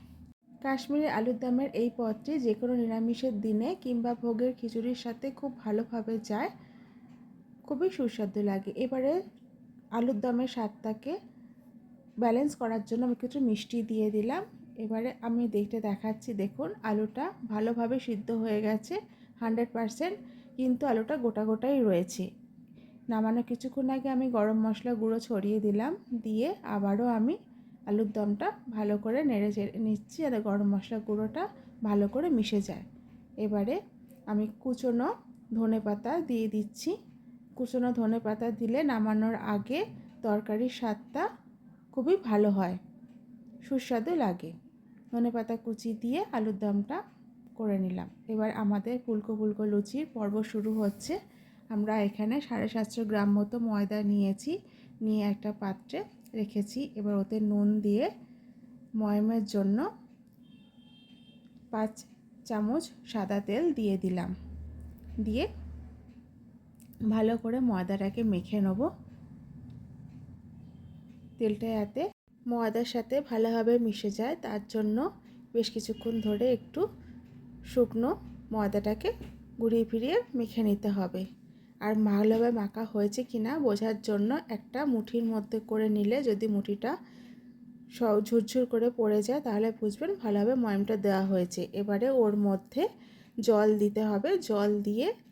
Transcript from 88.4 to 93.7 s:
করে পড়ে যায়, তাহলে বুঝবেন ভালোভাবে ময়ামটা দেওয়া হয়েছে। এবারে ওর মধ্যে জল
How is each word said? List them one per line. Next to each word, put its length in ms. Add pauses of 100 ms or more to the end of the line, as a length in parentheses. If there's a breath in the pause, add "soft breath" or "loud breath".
করে 300
পড়ে 260
যায়, 180
তাহলে 280 (120)
বুঝবেন 300 (120)
ভালোভাবে 320
ময়ামটা 420
দেওয়া 300
হয়েছে। 360 (100)
এবারে 380
ওর 260
মধ্যে 460 (580 loud breath)
জল 280 (100)